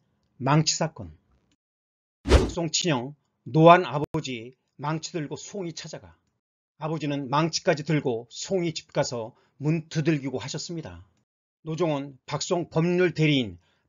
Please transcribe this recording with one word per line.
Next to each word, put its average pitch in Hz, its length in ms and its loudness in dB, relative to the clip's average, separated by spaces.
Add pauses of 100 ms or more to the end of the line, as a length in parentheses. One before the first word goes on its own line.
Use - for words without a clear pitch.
(360)
망치 147 400 2
사건. 101 400 -8 (1080)
박송 - 460 4
친형 143 440 -2 (300)
노안 165 420 8
아버지 131 680 -6 (220)
망치 156 360 -6
들고 156 240 -8
송이 175 380 -10
찾아가. 107 420 -16 (640)
아버지는 143 520 -4
망치까지 151 540 0
들고 135 460 0
송이 175 440 -4
집 - 180 -14
가서 123 420 -4 (220)
문 156 320 -2
두들기고 139 500 -2
하셨습니다. 131 680 -12 (560)
노종원 147 640 -2
박송 165 440 -4
법률 175 440 2
대리인 135 440 0 (300)